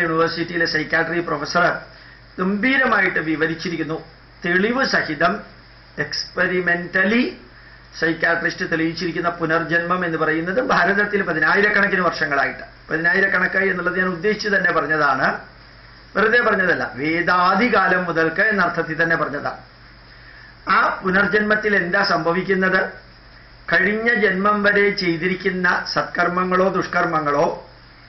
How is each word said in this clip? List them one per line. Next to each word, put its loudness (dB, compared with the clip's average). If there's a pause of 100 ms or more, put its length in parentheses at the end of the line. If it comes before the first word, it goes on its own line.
യൂണിവേഴ്സിറ്റിയിലെ 0
സൈക്കാട്രി -2
പ്രൊഫസർ 0 (720)
ഗംഭീരമായിട്ട് 0
വിവരിച്ചിരിക്കുന്നു. -2 (480)
തെളിവ് 0
സഹിതം 0 (680)
experimentally -2 (760)
സൈക്കാട്രിസ്റ്റ് -2
തെളിയിച്ചിരിക്കുന്ന -2
പുനർജന്മം 0
എന്ന് -2
പറയുന്നത് 0
ഭാരതത്തിൽ 0
പതിനായിരക്കണക്കിന് 2
വർഷങ്ങളായിട്ട്, -2 (240)
പതിനായിരക്കണക്കായി 2
എന്നുള്ളത് -2
ഞാൻ 0
ഉദ്ദേശിച്ച് -2
തന്നെ 2
പറഞ്ഞതാണ്, 2 (880)
വെറുതെ 4
പറഞ്ഞതല്ല, 0
വേദാദികാലം 2
മുതൽക്ക് 0
എന്ന 2
അർത്ഥത്തിൽ -2
തന്നെ 2
പറഞ്ഞതാണ്. -4 (1080)
ആ 4 (240)
പുനർജന്മത്തിൽ 2
എന്താ 0
സംഭവിക്കുന്നത്? 0 (920)
കഴിഞ്ഞ 2 (120)
ജന്മം 2
വരെ 4
ചെയ്തിരിക്കുന്ന -2 (260)
സത്കർമ്മങ്ങളോ 0
ദുഷ്കർമ്മങ്ങളോ 0 (600)